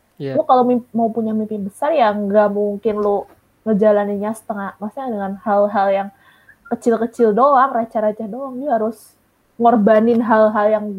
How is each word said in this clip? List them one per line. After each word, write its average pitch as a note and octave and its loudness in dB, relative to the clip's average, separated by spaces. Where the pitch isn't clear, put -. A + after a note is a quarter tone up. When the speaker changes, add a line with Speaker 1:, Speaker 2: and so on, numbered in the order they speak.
Speaker 1:
Iya. C3+ -6
Speaker 2:
Lu C#4+ -2
kalau B3+ 4
mim-, B3 -2
mau A3+ -2
punya A3 -4
mimpi G#3+ -4
besar G3+ -6
ya B3+ 2
nggak G#3 2
mungkin G#3 -2
lu G3+ -2
ngejalaninnya G#3 0
setengah, G3+ -10
maksudnya C4 -10
dengan G3 -6
hal-hal G3+ 0
yang G3 -2
kecil-kecil A#3 0
doang, C4 4
receh-receh A3 -4
doang. B3+ -12
Lu C4 -8
harus A3+ -4
ngorbanin A3+ 4
hal-hal G#3+ 2
yang G#3+ -2